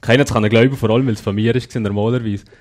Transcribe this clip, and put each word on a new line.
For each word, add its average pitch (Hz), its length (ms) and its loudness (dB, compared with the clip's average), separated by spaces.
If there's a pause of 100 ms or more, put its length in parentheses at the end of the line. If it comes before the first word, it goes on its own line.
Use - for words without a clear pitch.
Keiner 127 240 2
kann 107 240 0
glauben, 120 280 4
vor 110 140 -2
allem, 127 160 2
weil 113 80 -2
es 104 60 -8
von 101 140 -4
mir 110 200 0
ist, 123 200 -6
normalerweise. 107 720 -4 (160)